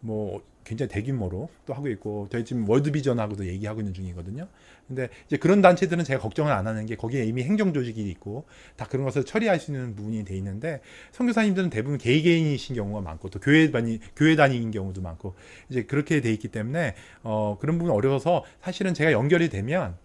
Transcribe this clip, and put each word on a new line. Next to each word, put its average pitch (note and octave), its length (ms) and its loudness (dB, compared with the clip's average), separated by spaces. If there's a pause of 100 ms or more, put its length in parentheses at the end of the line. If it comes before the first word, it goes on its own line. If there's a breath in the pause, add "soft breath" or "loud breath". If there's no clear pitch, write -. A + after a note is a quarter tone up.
뭐 G#2+ 420 -6 (220)
굉장히 A#2 260 -4
대규모로 A2 580 -4 (180)
또 C3+ 80 -6
하고 C#3 140 -6
있고 G#2 420 -6
저희 A#2+ 140 -4
지금 A2+ 240 -2
월드비전하고도 A#2+ 800 2
얘기하고 G#2 340 -6
있는 G2+ 140 -4
중이거든요. F#2 520 -10 (400 soft breath)
근데 B2+ 220 -6 (180 loud breath)
이제 D3 100 -2
그런 F#3 240 6
단체들은 F3 440 6
제가 C3 160 0
걱정을 C#3 320 0
안 G2+ 140 0
하는 A2 200 -4
게 A2 100 -6
거기에 A#2 280 -2
이미 A#2 180 -2
행정조직이 C3+ 680 -2
있고 G#2 340 -12 (320 loud breath)
다 G#2 120 -10
그런 C3+ 160 -4
것을 C3+ 200 -2
처리할 G#3 340 0
수 D3+ 140 -8
있는 B2+ 240 -8
부분이 G#2+ 280 -6
돼 F#2+ 120 -8
있는데 G#2+ 440 -6 (320 loud breath)
선교사님들은 G#3 580 2
대부분 B2+ 280 -2
개개인이신 D3+ 760 2
경우가 G#2 240 -4
많고 E2+ 300 -10
또 G2 100 -10
교회 D#3 300 6
다니-, A#2 300 0 (140 loud breath)
교회 D#3 220 4
다니는 B2+ 340 4
경우도 F#2+ 320 -6
많고 F2 320 -10 (340 loud breath)
이제 B2+ 160 -2
그렇게 D3 360 0
돼 A#2 120 2
있기 G#2+ 160 -4
때문에, A#2+ 460 -2 (280 loud breath)
어, G#2+ 380 -2
그런 D#3+ 180 0
부분은 E3 160 0
어려워서 C3+ 500 2 (160 loud breath)
사실은 F#3 340 -2
제가 D#3 180 4
연결이 D3+ 360 4
되면 A2 560 -2